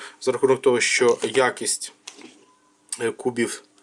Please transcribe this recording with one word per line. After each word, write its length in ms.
за 100
рахунок 300
того, 180
що 440
якість, 720
е, 100
кубів 520